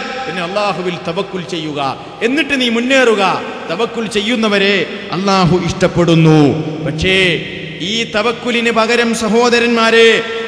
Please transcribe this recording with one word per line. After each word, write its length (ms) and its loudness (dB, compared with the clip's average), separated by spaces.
പിന്നെ 160 -8
അള്ളാഹുവിൽ 560 -4
തവക്കുൽ 340 -6
ചെയ്യുക, 540 -6
എന്നിട്ട് 380 -2
നീ 80 0
മുന്നേറുക. 720 2
തവക്കുൽ 360 -4
ചെയ്യുന്നവരെ 800 0
അള്ളാഹു 460 2
ഇഷ്ടപ്പെടുന്നു. 1080 4
പക്ഷേ 640 0
ഈ 340 -6
തവക്കുലിന് 560 -2
പകരം 440 2
സഹോദരന്മാരെ, 1080 4